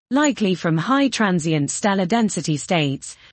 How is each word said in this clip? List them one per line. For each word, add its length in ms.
likely 420
from 240
high 300
transient 640
stellar 340
density 500
states, 640